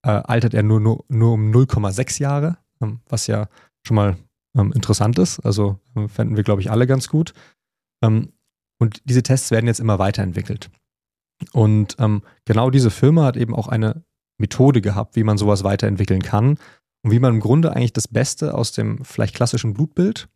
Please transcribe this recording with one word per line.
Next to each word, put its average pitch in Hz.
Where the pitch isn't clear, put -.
äh, 123
altert 113
er 110
nur, 107
nur, 110
nur 117
um 107
null 127
Komma 101
sechs -
Jahre, 143
ähm, 113
was -
ja 107
schon 113
mal, 101
ähm, 101
interessant 110
ist. -
Also, 101
ähm, 107
fänden 110
wir, 107
glaub 101
ich, 95
alle 117
ganz 131
gut. 160
Ähm, 110
und 110
diese 123
Tests 131
werden 113
jetzt 113
immer 104
weiterentwickelt. 98
Und, 107
ähm, 107
genau 117
diese 127
Firma 151
hat 123
eben 117
auch 107
eine 110
Methode 127
gehabt, 101
wie 113
man 104
sowas 104
weiterentwickeln 101
kann 123
und 107
wie 120
man 127
im 107
Grunde 147
eigentlich 123
das -
Beste 127
aus 117
dem 113
vielleicht -
klassischen 113
Blutbild 175